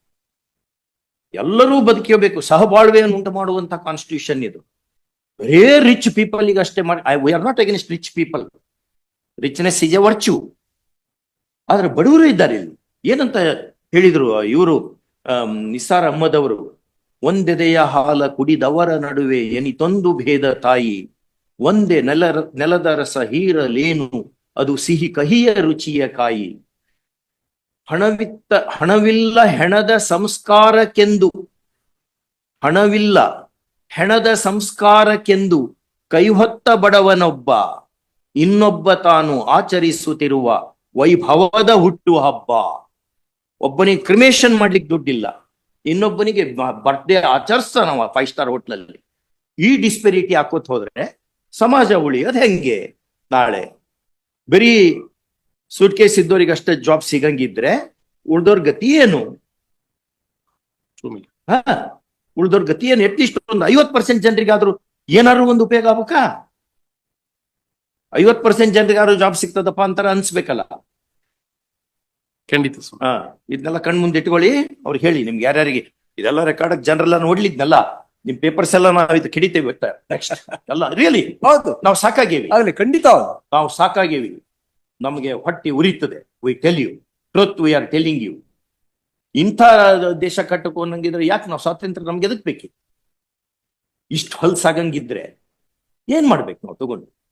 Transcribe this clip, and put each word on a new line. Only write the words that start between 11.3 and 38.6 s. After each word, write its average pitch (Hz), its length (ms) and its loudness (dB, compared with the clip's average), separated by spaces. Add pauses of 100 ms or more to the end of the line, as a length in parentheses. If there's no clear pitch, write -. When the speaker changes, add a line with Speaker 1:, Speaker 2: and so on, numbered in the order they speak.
Speaker 1:
ಆದ್ರೆ 190 180 2
ಬಡವರು 240 380 4
ಇದ್ದಾರೆ 170 300 2
ಇಲ್ಲಿ. 85 240 -12 (260)
ಏನಂತ 254 320 -2 (560)
ಹೇಳಿದ್ರು 143 500 2
ಇವರು, 151 600 0 (220)
ಆಮ್, 110 460 -6
ನಿಸಾರ್ 170 340 -2
ಅಹ್ಮದ್ 156 300 0
ಅವರು, 135 440 -4 (420)
ಒಂದೆದೆಯ 165 560 0
ಹಾಲ 143 480 0
ಕುಡಿದವರ 151 680 -2
ನಡುವೆ 139 440 -4
ಎನಿತೊಂದು 143 800 -2
ಭೇದ 135 360 0
ತಾಯಿ. 120 580 -2 (480)
ಒಂದೇ 175 420 0
ನೆಲ-, 156 540 -2
ನೆಲದ 160 300 -2
ರಸ 147 320 -4
ಹೀರಲೇನು, 135 1200 -4 (160)
ಅದು 139 200 -4
ಸಿಹಿ 170 320 -4
ಕಹಿಯ 208 440 0
ರುಚಿಯ 156 540 -4
ಕಾಯಿ. 110 540 -6 (1300)
ಹಣವಿತ್ತ, 214 640 -2
ಹಣವಿಲ್ಲ 220 920 2
ಹೆಣದ 202 540 2
ಸಂಸ್ಕಾರಕ್ಕೆಂದು, 208 1300 2 (1300)
ಹಣವಿಲ್ಲ 202 840 2 (400)
ಹೆಣದ 220 440 0
ಸಂಸ್ಕಾರಕ್ಕೆಂದು 208 1400 2 (320)
ಕೈಹೊತ್ತ 214 600 2
ಬಡವನೊಬ್ಬ, 190 800 2 (880)
ಇನ್ನೊಬ್ಬ 190 580 2